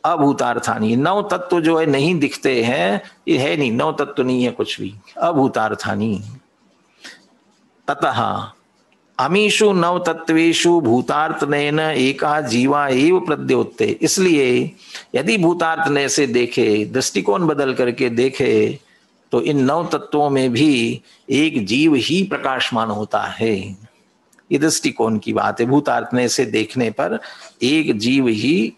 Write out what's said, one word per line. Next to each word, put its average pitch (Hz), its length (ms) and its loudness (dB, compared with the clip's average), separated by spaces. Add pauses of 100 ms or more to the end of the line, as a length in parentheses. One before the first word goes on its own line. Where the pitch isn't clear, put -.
अभूतार्थानी, 120 920 0
नव 180 340 0
तत्व 180 320 0
जो 160 160 2
है 160 80 2
नहीं 147 340 2
दिखते 135 440 0
हैं, 175 380 0 (260)
ये 160 100 2
है 151 200 0
नहीं, 131 140 0
नव 143 280 0
तत्व 139 240 -2
नहीं 127 200 0
है 117 80 0
कुछ - 300 -6
भी। 101 120 -8 (260)
अभूतार्थानी, 110 1000 0 (1700)
ततः 120 340 -2 (960)
अमीषु 202 560 2
नव 175 320 0
तत्वेषु 165 760 2
भूतार्थ 143 600 0
नयन 147 360 0
एका 147 640 0
जीवा 135 440 2
एव 147 320 4
प्रद्योत्ते। 135 680 0 (160)
इसलिए 151 720 2 (440)
यदि 185 220 0
भूतार्थ 160 500 0
नय 139 220 0
से 143 180 0
देखे, 117 580 0
दृष्टिकोण 180 640 -2
बदल 139 260 0
करके 123 380 -2
देखे, 120 680 0 (520)
तो 120 100 2
इन 143 220 0
नव 160 240 0
तत्वों 147 420 0
में 131 220 0
भी 123 500 2 (300)
एक 139 340 0
जीव 143 300 4
ही 147 300 0
प्रकाशमान 127 640 -4
होता 104 320 -4
है। 107 340 -2 (960)
ये 143 80 2
दृष्टिकोण 120 600 0
की 107 160 -6
बात 104 260 0
है। 120 60 2
भूतार्थ 127 480 0
नय 123 140 0
से 127 200 0
देखने 113 440 -2
पर 175 280 -4 (440)
एक 143 340 0
जीव 127 300 2
ही 143 500 0